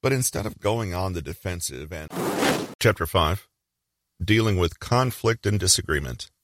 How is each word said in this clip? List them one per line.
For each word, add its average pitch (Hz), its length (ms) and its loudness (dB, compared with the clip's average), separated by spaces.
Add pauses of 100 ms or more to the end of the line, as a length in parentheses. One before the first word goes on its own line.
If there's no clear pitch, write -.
But 135 100 2
instead 123 340 -2
of - 120 -8
going 104 360 0
on 92 180 -2
the 85 100 -4
defensive 78 680 -8
and 78 180 -10 (680)
Chapter 95 260 2
five, 85 420 2 (720)
Dealing 107 340 4
with 87 240 0
Conflict 120 680 0
and 101 140 2
Disagreement. 71 720 0 (140)